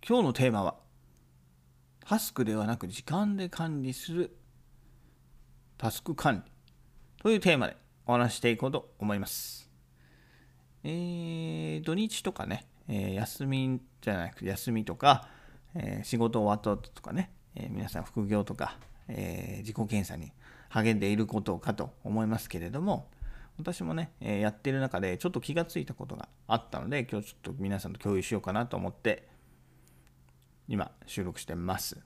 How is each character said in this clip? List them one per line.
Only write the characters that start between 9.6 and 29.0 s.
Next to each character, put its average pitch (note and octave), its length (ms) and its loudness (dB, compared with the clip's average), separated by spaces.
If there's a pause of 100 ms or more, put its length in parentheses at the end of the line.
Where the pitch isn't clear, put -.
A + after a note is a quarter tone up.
え D#3+ 1000 -4
ー、 - 20 -4
土 D#3+ 80 2
日 A3 300 0
と F#3 100 0
か - 140 -4
ね、 - 180 -4 (220)
え G2 220 0
ー、 F#2+ 40 -2
休 A2+ 320 -2
み C3 340 2 (220)
じ - 80 -2
ゃ G2 80 2
な F2 140 -2
く - 80 -18
て、 F#2 80 -4
休 G2 240 -2
み A2 140 2
と G#2+ 100 -4
か、 C3+ 320 6 (480)
え G#2 260 -4
ー、 - 20 -8
仕 A#2+ 140 -2
事 A#2 240 4
終 G#2 60 4
わ G#2 80 6
っ G#2 60 -4
た G#2+ 100 2
後 - 180 -4
と - 140 -20
か - 100 -10
ね、 F3+ 180 -2 (220)
え - 140 -8
ー、 - 20 -8
皆 G2+ 200 -4
さ - 100 -4
ん - 60 -6
副 G#2+ 200 -2
業 G#2 180 2
と G2+ 120 -4
か、 - 200 -6 (320)
え F#2+ 500 -6
ー、 - 20 -
自 G#2+ 140 -8
己 - 20 -6
検 G#2+ 280 2
査 - 140 -6
に D2+ 140 -10 (380)
励 A2 280 4
ん - 20 4
で G2+ 120 4
い G#2 40 6
る G#2+ 120 2
こ A2 140 0
と G2 180 0
か G#2 160 -2
と - 160 -4 (120)
思 G#2+ 200 0
い - 20 2
ま A2 140 2
す - 100 -10
け F#2+ 80 -6
れ E2+ 140 -4
ど C#3 100 -4
も、 F#3+ 300 -2 (480)
私 E3+ 240 -6
も D#3+ 100 -2
ね、 D#3+ 280 -4
え G#2 160 -2
ー、 - 20 0
や G#2+ 120 4
っ - 20 -10
て C3+ 180 -4
る C3+ 80 0
中 C3 220 0
で F2+ 160 0
ち - 80 -6
ょ F3+ 40 2
っ - 40 -2
と B2 80 -2
気 C#3+ 120 -6
が E3 120 0
つ - 140 -8
い - 60 -4
た - 80 -10
こ - 120 -10
と - 100 -10
が - 140 -12 (180)
あ A2+ 80 4
っ A#2 160 0
た - 80 -4
の C2+ 80 -6
で、 C3+ 240 0
今 G#2 80 -2
日 G2+ 80 -8
ち - 60 -18
ょ - 180 -10
っ - 20 -6
と - 60 -
皆 G2 220 0
さ - 80 -8
ん - 40 -8
と - 60 -12
共 G2+ 160 2
有 F#2 60 4
し - 100 -4
よ G#2+ 80 2
う - 20 -6
か F#2 120 -4
な A#2 120 2
と B2 120 -4
思 F2+ 100 -2
っ - 60 -6
て、 - 340 0 (1400)